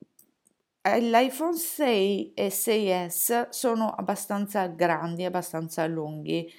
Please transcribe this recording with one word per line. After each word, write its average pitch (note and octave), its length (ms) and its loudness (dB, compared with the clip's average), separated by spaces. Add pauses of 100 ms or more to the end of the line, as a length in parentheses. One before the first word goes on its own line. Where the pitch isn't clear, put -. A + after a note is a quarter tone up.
(800)
eh, G#3 200 2
l'iPhone C4 560 2
sei G#3+ 760 0
e G3+ 160 0
sei F#3+ 600 0
S A#3 400 0
sono A3+ 420 0
abbastanza G3+ 760 -2
grandi, E3+ 580 0
abbastanza E3 600 -4
lunghi. D#3+ 720 -4